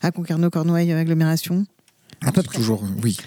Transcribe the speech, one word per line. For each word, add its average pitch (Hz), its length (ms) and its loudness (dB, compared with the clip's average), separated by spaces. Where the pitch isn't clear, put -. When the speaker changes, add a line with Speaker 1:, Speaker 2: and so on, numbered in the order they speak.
Speaker 1:
à 175 100 0
Concarneau, 170 380 -2
Cornouailles, 170 440 2
euh, 160 80 0
agglomération ? 165 640 0
À - 100 -2
peu 185 100 4
Speaker 2:
C'est 131 60 -6
Speaker 1:
près. - 100 -8
Speaker 2:
toujours, 110 260 0
oui, 110 120 0